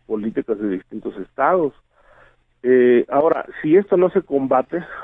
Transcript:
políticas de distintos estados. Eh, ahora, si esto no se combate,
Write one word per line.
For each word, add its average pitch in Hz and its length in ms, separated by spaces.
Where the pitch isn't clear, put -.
políticas 110 540
de 107 80
distintos 95 480
estados. 143 560
Eh, 123 460
ahora, 147 380
si 156 160
esto 202 200
no 180 140
se 180 120
combate, 135 600